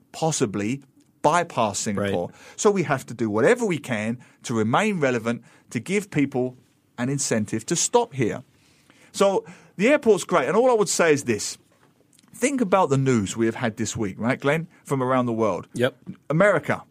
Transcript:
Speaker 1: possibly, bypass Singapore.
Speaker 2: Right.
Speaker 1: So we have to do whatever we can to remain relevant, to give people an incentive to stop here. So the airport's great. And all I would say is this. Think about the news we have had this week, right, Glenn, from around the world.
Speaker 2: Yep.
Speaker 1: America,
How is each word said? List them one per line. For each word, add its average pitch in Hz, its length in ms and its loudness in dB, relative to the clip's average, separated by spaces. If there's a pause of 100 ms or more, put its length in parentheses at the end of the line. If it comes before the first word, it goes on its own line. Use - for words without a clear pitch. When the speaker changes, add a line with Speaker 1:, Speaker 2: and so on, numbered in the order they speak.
(120)
Speaker 1:
possibly, 123 720 -2 (420)
bypass 147 560 0
Singapore. 98 480 -2
Speaker 2:
Right. - 80 -18 (200)
Speaker 1:
So - 140 2
we 196 140 0
have 139 240 -2
to 117 80 -12
do 110 160 -2
whatever 196 340 2
we 165 140 -2
can 113 400 -4 (240)
to 123 100 -6
remain 156 460 0
relevant, 120 420 -2 (300)
to 123 80 -4
give 196 320 -4
people 131 460 -2 (420)
an 123 100 -2
incentive 135 580 -2
to 170 80 -2
stop 240 380 0
here. 107 300 -2 (680)
So 196 320 2 (340)
the 202 120 2
airport's 240 360 4
great. 151 220 2
And 165 100 0
all 254 120 4
I 240 60 4
would 208 140 2
say 165 240 4
is 127 100 0
this. 107 340 -4 (760)
Think 254 280 0
about 185 280 2
the 135 80 2
news 120 380 2
we 113 120 0
have 113 80 -2
had 117 220 -4
this 113 200 -6
week, 101 200 -6
right, 117 220 -2
Glenn, 156 280 -2 (180)
from 135 180 -2
around 127 220 0
the 117 80 -2
world. 107 400 -2
Speaker 2:
Yep. 123 220 0 (340)
Speaker 1:
America, 160 600 2